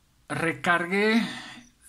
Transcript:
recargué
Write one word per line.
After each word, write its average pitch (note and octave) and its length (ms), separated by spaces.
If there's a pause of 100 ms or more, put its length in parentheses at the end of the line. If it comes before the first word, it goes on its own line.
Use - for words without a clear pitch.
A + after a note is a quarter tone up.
(280)
recargué F3+ 920 (680)